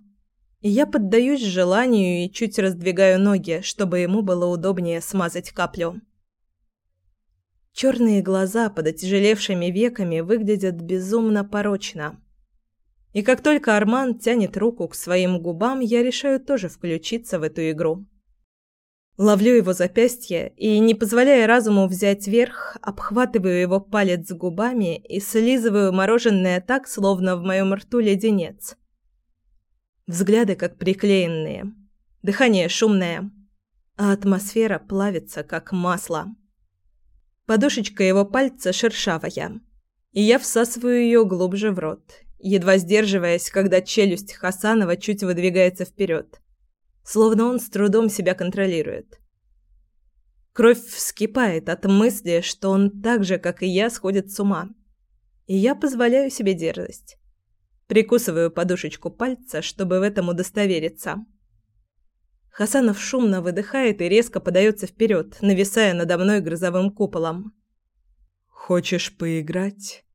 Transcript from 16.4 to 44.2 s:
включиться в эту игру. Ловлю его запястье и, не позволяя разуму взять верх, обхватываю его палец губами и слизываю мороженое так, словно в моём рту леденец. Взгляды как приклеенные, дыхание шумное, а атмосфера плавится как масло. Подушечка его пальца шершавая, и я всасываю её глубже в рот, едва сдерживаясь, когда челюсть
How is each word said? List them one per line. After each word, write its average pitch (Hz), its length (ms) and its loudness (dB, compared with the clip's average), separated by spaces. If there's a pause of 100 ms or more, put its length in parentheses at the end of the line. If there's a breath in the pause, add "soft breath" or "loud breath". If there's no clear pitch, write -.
включиться 175 720 -6
в 151 40 -4
эту 160 280 -4
игру. 160 340 -4 (1120)
Ловлю 208 360 4
его 185 200 4
запястье 180 840 -2
и, 214 220 2
не 220 160 6
позволяя 233 500 4
разуму 214 420 4
взять 202 400 -2
верх, 233 540 -2
обхватываю 202 800 0
его 180 180 2
палец 190 520 -2
губами 185 640 -4
и - 220 -8
слизываю 220 760 2
мороженое 190 680 2
так, 269 260 -2
словно 185 480 0
в 175 80 -8
моём 190 300 0
рту 220 260 -4
леденец. 202 800 0 (1300)
Взгляды 196 480 2
как - 220 -6
приклеенные, 185 920 -2 (520)
дыхание 202 440 2
шумное, 185 600 0 (680)
а 202 160 2
атмосфера 202 640 0
плавится 190 640 -4
как - 280 -8
масло. 175 560 -2 (1200)
Подушечка 220 580 0
его 190 200 4
пальца 254 480 -2
шершавая, 180 880 -4 (540)
и 196 80 0
я 226 180 4
всасываю 240 640 0
её 233 220 6
глубже 185 460 -2
в 180 80 -4
рот, - 340 -10 (260)
едва 190 380 4
сдерживаясь, 180 720 0
когда 190 320 2
челюсть 196 520 0